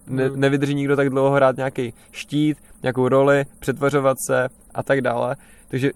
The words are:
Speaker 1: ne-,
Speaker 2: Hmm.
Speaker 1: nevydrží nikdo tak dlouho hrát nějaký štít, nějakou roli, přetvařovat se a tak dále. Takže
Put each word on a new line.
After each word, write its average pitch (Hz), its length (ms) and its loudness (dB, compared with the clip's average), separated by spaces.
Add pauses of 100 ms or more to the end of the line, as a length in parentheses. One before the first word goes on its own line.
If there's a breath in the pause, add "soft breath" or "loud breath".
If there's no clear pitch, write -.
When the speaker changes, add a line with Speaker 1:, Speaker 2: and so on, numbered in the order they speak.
Speaker 1:
ne-, 131 220 -2
Speaker 2:
Hmm. 135 100 -6
Speaker 1:
nevydrží 139 360 2
nikdo 139 200 0
tak 139 140 0
dlouho 135 220 2
hrát 135 260 4
nějaký 131 360 -6 (180 soft breath)
štít, 151 460 -4 (260 soft breath)
nějakou 127 260 0
roli, 139 360 4 (140)
přetvařovat 135 580 0 (100)
se 127 220 0 (240)
a 123 100 -6
tak 139 180 0
dále. 120 340 -2 (320 soft breath)
Takže 135 280 -2